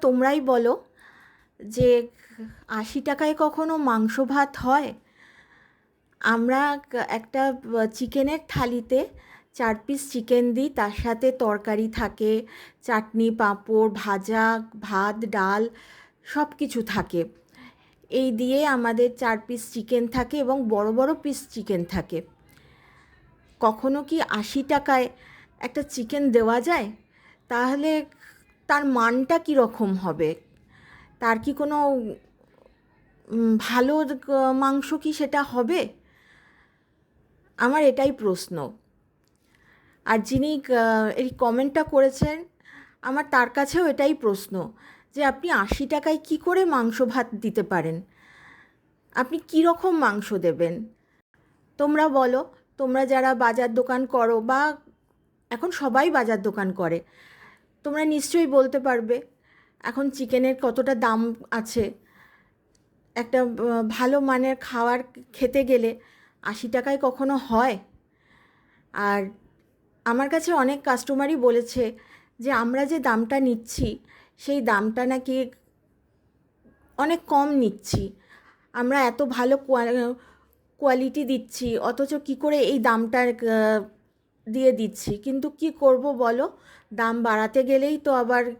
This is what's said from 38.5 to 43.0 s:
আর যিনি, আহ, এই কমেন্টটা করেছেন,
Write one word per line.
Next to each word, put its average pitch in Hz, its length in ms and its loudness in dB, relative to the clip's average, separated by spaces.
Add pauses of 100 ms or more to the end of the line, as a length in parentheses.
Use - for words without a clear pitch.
আর 226 140 2
যিনি, 262 500 -2
আহ, 226 400 2
এই 254 200 -4
কমেন্টটা 262 540 0
করেছেন, 302 600 2 (580)